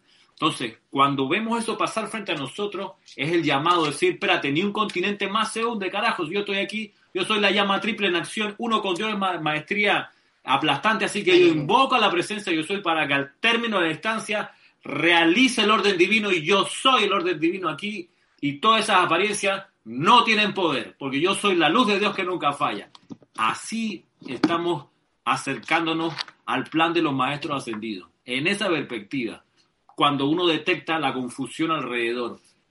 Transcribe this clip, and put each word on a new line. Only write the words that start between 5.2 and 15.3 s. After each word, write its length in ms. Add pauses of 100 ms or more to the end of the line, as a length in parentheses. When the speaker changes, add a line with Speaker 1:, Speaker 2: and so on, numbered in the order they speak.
Speaker 1:
más 240
se 100
hunde, 260
carajo, 360
si 80
yo 80
estoy 160
aquí, 340 (220)
yo 100
soy 160
la 120
llama 280
triple 280
en 100
acción, 400
uno 240
con 140
Dios 180
en 40
ma-, 220
maestría 720 (320)
aplastante, 640
así 180
que 160
yo 120
Speaker 2:
Amén. 80
Speaker 1:
invoco 360
a 40
la 120
presencia 400
yo 120
soy 180
para 260
que 60
al 260
término 400
de 60
la 60
instancia 600 (320)
realice 800